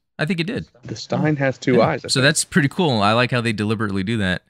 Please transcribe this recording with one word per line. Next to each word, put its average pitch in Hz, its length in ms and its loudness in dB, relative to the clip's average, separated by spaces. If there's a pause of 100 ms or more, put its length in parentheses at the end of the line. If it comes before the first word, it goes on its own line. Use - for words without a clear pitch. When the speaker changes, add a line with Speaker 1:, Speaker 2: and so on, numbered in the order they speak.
(180)
Speaker 1:
I 151 80 -2
think 165 140 -4
it 165 80 -2
did. - 180 -6 (180)
Speaker 2:
The 120 120 -10
Stein 151 400 -2
has 135 240 -2
two - 160 2
Speaker 1:
Yeah. - 120 6
Speaker 2:
eyes, 151 180 -4
I - 20 -10
Speaker 1:
So - 120 0
Speaker 2:
think. 127 40 2
Speaker 1:
that's 151 200 2
pretty 143 260 2
cool. 135 320 0
I 101 120 4
like 120 180 2
how 123 100 0
they 113 120 -2
deliberately 104 500 -2
do 113 140 -2
that. 92 320 -2